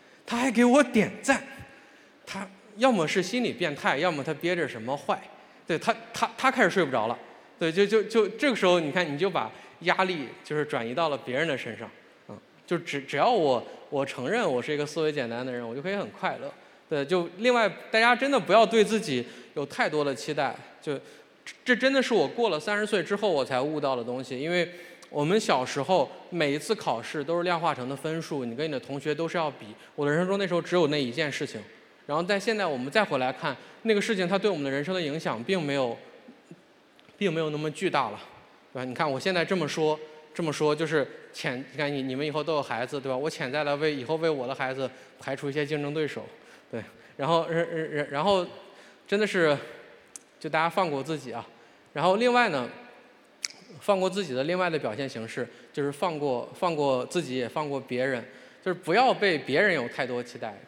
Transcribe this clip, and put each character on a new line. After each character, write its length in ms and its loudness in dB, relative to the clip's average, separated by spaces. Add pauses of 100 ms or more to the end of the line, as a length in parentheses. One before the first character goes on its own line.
(260)
他 120 -4
还 120 2
给 160 6
我 160 10
点 300 4 (100)
赞， 220 2 (840)
他 240 -10 (280)
要 120 6
么 160 4
是 160 2
心 220 -2
理 80 0
变 240 -2
态， 220 2
要 120 2
么 140 -2
他 100 -4
憋 220 -2
着 120 0
什 140 -10
么 140 -4
坏。 260 -4 (460)
对， 100 0
他， 160 0 (200)
他， 240 0
他 120 2
开 140 4
始 60 6
睡 140 2
不 60 2
着 180 2
了。 120 -2 (400)
对， 100 0
就， 160 4
就， 180 4
就 260 4
这 200 0
个 60 2
时 100 2
候， 140 8
你 100 0
看， 240 0
你 40 -2
就 120 0
把 220 -2 (300)
压 240 2
力 240 -4 (160)
就 100 -6
是 80 0
转 220 -2
移 80 -6
到 160 0
了 80 -2
别 180 -6
人 100 0
的 120 -2
身 200 -8
上， 120 -12 (400)
嗯， 80 -14 (280)
就 120 0
只， 240 -6
只 160 -6
要 120 6
我， 320 4 (280)
我 160 -2
承 240 -6
认 200 0
我 120 0
是 120 -4
一 40 0
个 80 -2
思 160 -4
维 100 2
简 180 -4
单 160 -6
的 60 -6
人， 160 -6
我 80 -8
就 60 -6
可 100 -6
以 60 -4
很 120 -6
快 280 -4
乐。 120 -10 (400)
对， 160 0
就 240 2 (100)
另 140 4
外， 160 4 (220)
大 80 4
家 160 6
真 160 0
的 80 4
不 140 2
要 120 10
对 160 6
自 180 2
己 280 -2 (280)
有 100 -4
太 240 -2
多 160 0
的 100 -2
期 180 -6
待， 220 -2 (260)
就 160 -4 (460)
这， 100 -14 (120)
这 100 4
真 160 2
的 100 4
是 120 0
我 120 6
过 220 0
了 100 2
三 220 -2
十 60 0
岁 180 2
之 100 -4
后 160 2
我 140 2
才 160 0
悟 180 -2
到 160 0
的 80 -2
东 220 -6
西。 160 -8
因 100 -4
为 220 0 (380)
我 160 0
们 120 4
小 280 2
时 160 -4
候 280 2 (200)
每 240 0
一 40 0
次 160 -4
考 300 -2
试 180 -6
都 140 -2
是 80 0
量 160 2
化 160 2
成 140 -6
的 40 -4
分 280 -4
数， 240 -4
你 100 -6
跟 100 -4
你 60 -4
的 80 -4
同 180 -8
学 160 -4
都 140 -2
是 100 -4
要 140 0
比。 140 -18 (300)
我 100 -2
的 60 2
人 100 4
生 80 0
中 100 0
那 80 0
时 60 -2
候 80 2
只 160 0
有 100 6
那 160 2
一 80 -2
件 180 -2
事 160 -4
情， 140 -10 (480)
然 100 0
后 60 0
在 160 2
现 180 0
在 80 0
我 120 0
们 120 -4
再 140 4
回 140 0
来 160 0
看， 200 -4 (280)
那 120 2
个 80 4
事 140 0
情 100 0
它 120 2
对 120 0
我 60 0
们 80 -4
的 80 -2
人 100 0
生 140 -4
的 60 -2
影 180 -4
响 240 -4
并 180 0
没 120 -2
有， 240 0 (1200)
并 140 0
没 80 -2
有 100 -2
那 80 -4
么 140 -4
巨 180 -4
大 200 2
了， 100 -10 (540)
对 80 -6
吧？ 40 -6
你 80 -8
看 160 0
我 100 -2
现 140 0
在 100 2
这 120 0
么 120 0
说， 320 0 (340)
这 80 -4
么 100 0
说， 240 2
就 120 -2
是 180 2 (280)
潜-， 380 -6
你 60 -10
看 160 -2
你， 80 -2
你 140 -4
们 100 -2
以 60 -2
后 120 -2
都 120 0
有 80 0
孩 220 -4
子， 140 -6
对 120 -4
吧？ 60 -2
我 120 -2
潜 220 -6
在 120 -2
的 120 0
为， 180 0
以 120 -6
后 100 -2
为 140 0
我 180 -2
的 80 -6
孩 180 -4
子 160 -4 (300)
排 160 -4
除 140 -4
一 40 -4
些 120 0
竞 160 -2
争 120 -4
对 140 0
手， 180 -8 (460)
对。 100 -6 (360)
然 100 -2
后， 220 4
然， 180 0 (240)
然， 200 -2
然 120 -2
后 220 4 (600)
真 140 0
的 80 2
是， 300 4 (840)
就 100 -8
大 80 0
家 120 2
放 200 0
过 140 -2
自 140 -4
己 160 -10
啊。 120 -8 (460)
然 140 -2
后 100 6
另 160 4
外 160 4
呢， 220 -2 (1120)
放 180 4
过 100 2
自 140 -2
己 100 -6
的 120 0
另 120 0
外 120 0
的 100 0
表 160 -4
现 140 -6
形 180 -8
式， 180 -6 (280)
就 100 -2
是 80 -2
放 260 -2
过， 400 -2
放 160 0
过 340 2
自 140 -2
己， 140 -6
也 140 -2
放 200 -4
过 80 -2
别 280 -2
人， 180 -2 (400)
就 80 0
是 80 -6
不 140 -2
要 200 6
被 240 2
别 220 0
人 140 4
有 160 0
太 180 -4
多 160 -4
期 140 -14
待。 200 -10 (100)